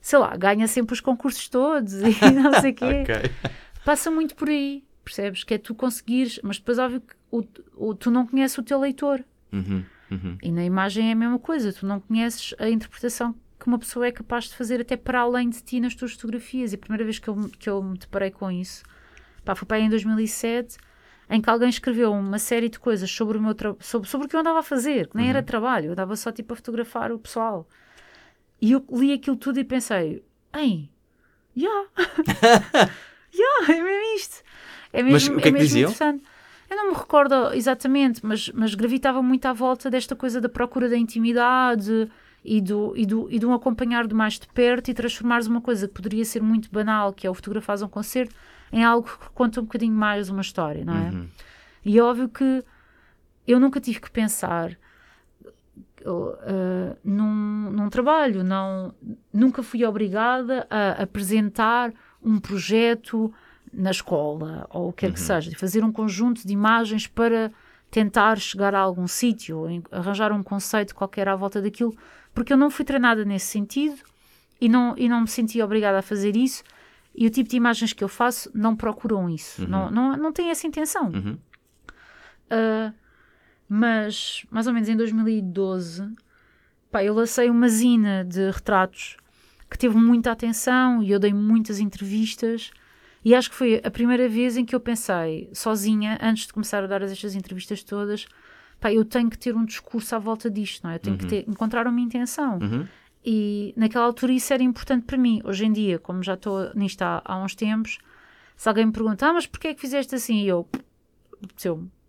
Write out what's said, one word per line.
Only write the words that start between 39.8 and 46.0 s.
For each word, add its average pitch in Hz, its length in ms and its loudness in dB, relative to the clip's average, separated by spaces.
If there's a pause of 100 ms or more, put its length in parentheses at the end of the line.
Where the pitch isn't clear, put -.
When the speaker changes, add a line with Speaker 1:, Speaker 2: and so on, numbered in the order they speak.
Speaker 1:
desta 254 260 -2
coisa 247 260 -4
da 240 80 0
procura 240 400 -2
da 240 80 2
intimidade 233 1120 2 (340)
e 214 180 2
do, 208 340 -2
e 226 100 2
do, 220 240 -2
e 240 80 -2
de 220 80 0
um 247 80 4
acompanhar 240 540 0
de 214 80 -4
mais 214 240 0
de - 80 -20
perto 247 420 2
e 240 40 -2
transformares 240 540 -2
uma 233 140 0
coisa 214 260 -2
que 202 60 -10
poderia 214 320 -4